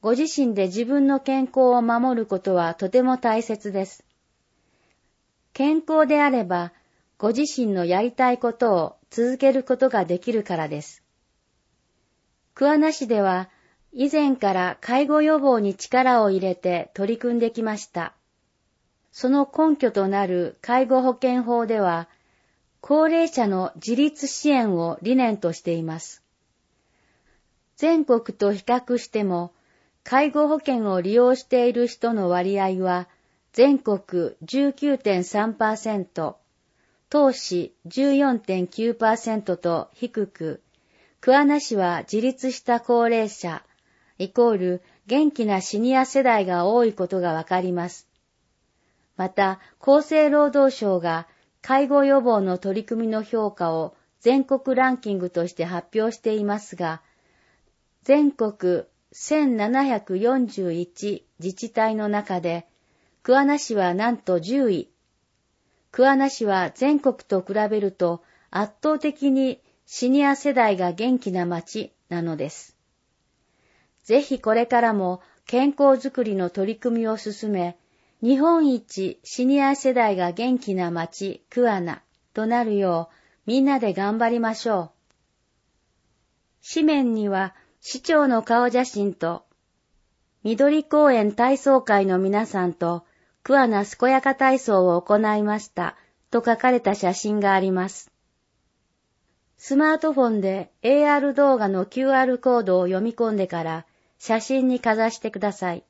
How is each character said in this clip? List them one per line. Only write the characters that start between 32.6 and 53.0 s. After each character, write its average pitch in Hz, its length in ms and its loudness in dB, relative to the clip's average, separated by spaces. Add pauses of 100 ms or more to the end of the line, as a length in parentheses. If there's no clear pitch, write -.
合 190 220 -2
は、 180 260 -2 (440)
全 269 260 4
国 185 640 -4
十 277 300 -2
九 277 260 -2
点 190 260 -2
三 214 300 -4
パ 214 180 0
ー 220 40 -4
セ 214 200 -6
ン 190 80 -4
ト、 156 340 -8 (680)
当 285 240 4
市 180 420 -6 (120)
十 277 280 0
四 269 260 2
点 190 260 -4
九 226 280 -4
パ 220 180 0
ー 226 40 0
セ 220 200 -6
ン 208 60 -6
ト 185 140 -4
と 170 380 -4
低 220 320 -6
く、 160 340 -10 (600)
桑 277 240 4
名 285 160 2
市 226 160 -6
は 175 240 0
自 - 200 -4
立 262 320 -4
し - 80 -12
た 233 200 0
高 240 280 2
齢 226 200 0
者、 170 360 -10 (540)
イ 190 120 -6
コ 240 200 4
ー 214 80 0
ル 180 240 -2 (240)
元 285 240 2
気 247 160 -4
な 196 140 0
シ 202 180 -6
ニ 254 180 2
ア 262 80 4
世 262 200 0
代 220 220 2
が 175 200 0
多 233 180 4
い 220 80 0
こ 190 140 -4
と 185 140 -4
が 175 120 -2
わ 160 120 -4
か 185 160 -2
り 185 120 -4
ま 175 160 -4
す。 - 200 -20 (1080)
ま 185 120 -4
た、 190 320 -2 (200)
厚 285 220 4
生 302 280 2
労 294 200 2
働 269 260 2
省 196 220 -2
が 165 300 -4 (340)
介 269 240 2
護 277 180 4
予 277 160 4
防 233 200 2
の 185 180 -2
取 196 240 -4
り - 20 -10
組 226 220 -4